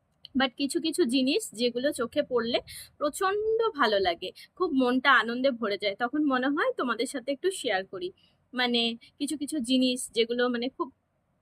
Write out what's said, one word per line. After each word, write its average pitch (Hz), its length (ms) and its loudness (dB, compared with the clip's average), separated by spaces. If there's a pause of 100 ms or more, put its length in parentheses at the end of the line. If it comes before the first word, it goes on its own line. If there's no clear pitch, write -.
(360)
but 262 220 2
কিছু 277 220 -2
কিছু 320 240 0
জিনিস 269 500 0
যেগুলো 240 380 0
চোখে 269 300 -2
পড়লে 247 380 0 (380)
প্রচণ্ড 415 760 0
ভালো 214 240 4
লাগে, 180 320 -2 (220)
খুব 359 180 -2
মনটা 262 400 2
আনন্দে 240 380 2
ভরে 220 280 -2
যায়, 202 200 -2
তখন 285 260 0
মনে 262 220 2
হয় 359 300 0
তোমাদের 240 300 -2
সাথে 269 260 -6
একটু 349 180 -2
শেয়ার 196 360 -2
করি। 185 260 -8 (400)
মানে 240 420 0 (240)
কিছু 285 180 -4
কিছু 294 220 -6
জিনিস 254 540 2
যেগুলো 240 360 0
মানে 240 200 -2
খুব, - 240 -6 (500)